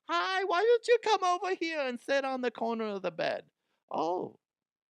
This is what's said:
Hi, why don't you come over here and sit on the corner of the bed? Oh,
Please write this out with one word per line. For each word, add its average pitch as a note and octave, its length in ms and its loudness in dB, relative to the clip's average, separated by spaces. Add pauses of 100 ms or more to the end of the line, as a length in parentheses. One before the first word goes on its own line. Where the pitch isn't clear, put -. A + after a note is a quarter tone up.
Hi, F#4 360 -2
why F4 160 0
don't A4+ 280 4
you A#4+ 140 6
come G#4+ 200 2
over F4+ 320 0
here E4 260 -4
and B3+ 200 -4
sit C4+ 240 0
on C4 160 -2
the B3+ 100 -2
corner A3+ 380 -4
of G3+ 140 -6
the F#3 100 -4
bed? D#3 320 -2 (460)
Oh, - 500 -4 (500)